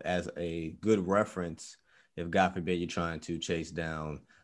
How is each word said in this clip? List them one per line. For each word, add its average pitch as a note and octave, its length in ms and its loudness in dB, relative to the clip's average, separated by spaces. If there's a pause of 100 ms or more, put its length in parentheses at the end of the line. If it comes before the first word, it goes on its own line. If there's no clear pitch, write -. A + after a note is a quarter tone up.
as F2 320 0
a E2 340 -4 (100)
good G#2 260 4
reference F#2 680 0 (380)
if, E2+ 140 -6
God F#2 240 6
forbid, F2+ 260 0
you're F2 80 0
trying E2+ 340 -2
to E2+ 180 -4
chase E2 320 -2
down D#2 500 -4 (220)